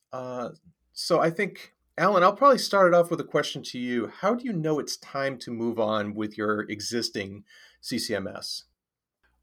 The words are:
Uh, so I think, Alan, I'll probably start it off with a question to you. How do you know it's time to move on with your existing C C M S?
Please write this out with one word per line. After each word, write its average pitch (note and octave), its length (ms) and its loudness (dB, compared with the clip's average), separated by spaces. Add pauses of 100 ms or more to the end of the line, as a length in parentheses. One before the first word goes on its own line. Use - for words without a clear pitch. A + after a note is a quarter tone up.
(120)
Uh, B2+ 380 -8 (420)
so - 280 0
I E3 100 2
think, - 440 -6 (260)
Alan, F3+ 240 4
I'll G3 100 8
probably C4 240 6
start F#3+ 340 4
it F3 60 8
off E3+ 140 4
with D#3+ 80 -2
a C#3 40 -4
question C#3+ 420 -2
to - 120 -12
you. B2 340 -2 (100)
How G3 120 2
do B3 100 -6
you A#3+ 100 -4
know D#3 260 0
it's - 180 -6
time C#3 400 -6
to B2 140 -12
move A#2 280 -2
on G#2+ 360 0
with G#2+ 200 -6
your G#2+ 260 0
existing G#2 840 -6 (360)
C A#2+ 200 -6
C - 160 -4
M G2 100 -4
S? - 380 -10 (800)